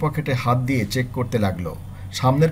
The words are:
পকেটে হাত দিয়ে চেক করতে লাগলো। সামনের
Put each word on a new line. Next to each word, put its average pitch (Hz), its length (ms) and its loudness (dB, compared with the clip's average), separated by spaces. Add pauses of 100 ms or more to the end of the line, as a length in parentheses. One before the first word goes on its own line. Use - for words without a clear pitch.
পকেটে 147 340 -2
হাত 123 240 2
দিয়ে 127 280 0
চেক 123 260 -2
করতে 123 260 -2
লাগলো। 90 380 -2 (360)
সামনের 139 400 4